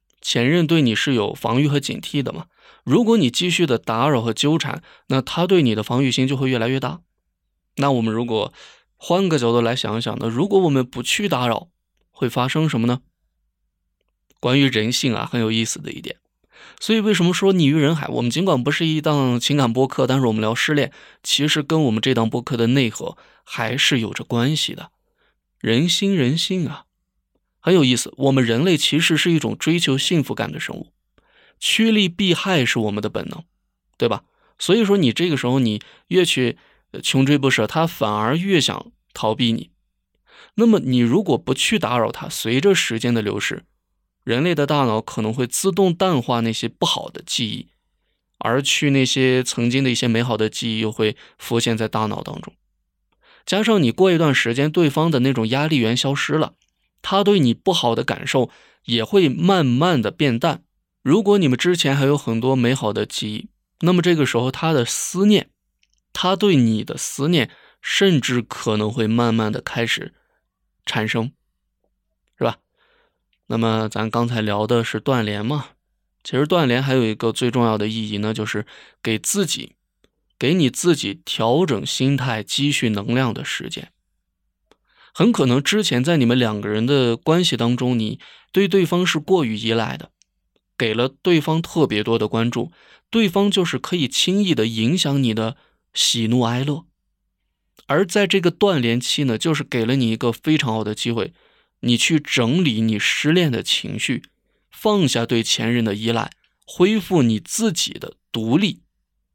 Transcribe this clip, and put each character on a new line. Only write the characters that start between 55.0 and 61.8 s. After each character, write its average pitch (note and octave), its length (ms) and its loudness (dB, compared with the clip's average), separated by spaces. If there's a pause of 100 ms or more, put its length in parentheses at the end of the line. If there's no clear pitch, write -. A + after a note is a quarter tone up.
的 C#3 100 2
那 C3 100 2
种 A#2 180 0
压 C#3 180 -2
力 D#3 100 0
源 A#2 180 2
消 C3+ 200 -2
失 - 200 -4
了， D#3 200 -2 (480)
他 G3 200 0
对 G3+ 160 4
你 B2+ 140 4
不 F3 220 0
好 A#2 200 0
的 B2+ 80 -2
感 - 240 -6
受 C3 220 0 (380)
也 A#2 180 -2
会 F#3 240 4
慢 E3+ 380 2
慢 C#3 340 2
的 G#2 100 -2
变 C3 280 0
淡。 E3+ 240 -4 (400)
如 F3 200 2
果 G3+ 140 4
你 F#3 100 2
们 B2+ 120 2
之 F3+ 180 0
前 C#3 180 0